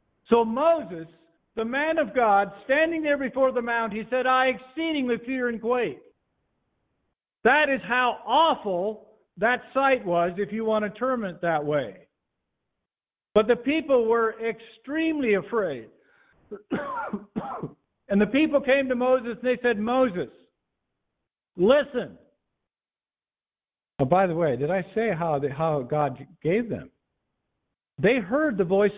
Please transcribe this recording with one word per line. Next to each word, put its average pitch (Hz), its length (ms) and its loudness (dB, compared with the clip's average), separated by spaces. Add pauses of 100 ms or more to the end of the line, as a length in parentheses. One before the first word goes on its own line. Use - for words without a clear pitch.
(280)
So 233 160 4
Moses, 226 600 0 (480)
the 220 100 -4
man 294 340 -2
of 269 140 -2
God, 202 380 4 (140)
standing 320 400 0
there 285 120 2
before 262 360 0
the 240 100 -2
mount, 233 300 -2
he 220 180 -6
said, 254 160 0
"I 262 200 4
exceedingly 262 800 -2
fear 254 240 -4
and 226 120 -6
quake." 226 400 -2 (1400)
That 285 240 4
is 269 180 0
how 247 400 0
awful 220 840 0 (260)
that 233 240 0 (120)
sight 262 320 2
was, 175 340 2
if 202 120 -4
you 220 140 -4
want 214 200 2
to 208 140 -8
term 247 260 -2
it 180 180 -10
that 160 220 0
way. 139 440 -4 (1200)
But 214 140 4
the 240 100 2
people 262 520 0
were 226 260 2 (100)
extremely 285 880 -4
afraid. 170 540 -4 (600)
<coughs> 415 80 -12 (1500)
And 202 140 2
the 208 60 4
people 277 340 0
came 269 300 0
to 254 40 0
Moses 247 480 0
and 254 80 -2
they 247 120 0
said, 240 160 0
"Moses, 214 500 0 (1300)
listen." 233 600 2 (1800)
Oh, 139 60 2
by 180 220 4
the 175 80 -2
way, 160 220 0
did 143 140 -4
I 185 120 -2 (120)
say 226 240 -2
how 160 200 -2
the, 139 120 -2
how 151 300 -2
God 135 440 -4 (180)
gave 214 260 0
them? 71 220 -8 (1080)
They 202 180 4
heard 240 420 0
the 196 60 2
voice 196 340 2